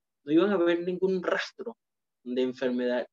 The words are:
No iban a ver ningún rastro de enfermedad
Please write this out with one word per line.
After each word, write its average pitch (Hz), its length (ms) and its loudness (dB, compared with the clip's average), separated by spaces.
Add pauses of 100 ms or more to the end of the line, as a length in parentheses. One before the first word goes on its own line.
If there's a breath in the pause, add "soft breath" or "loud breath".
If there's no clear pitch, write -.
(240)
No 143 80 -4
iban 185 180 4
a 196 80 2
ver 170 220 2
ningún 180 420 -2
rastro - 560 -4 (460)
de 123 180 0
enfermedad 123 720 -2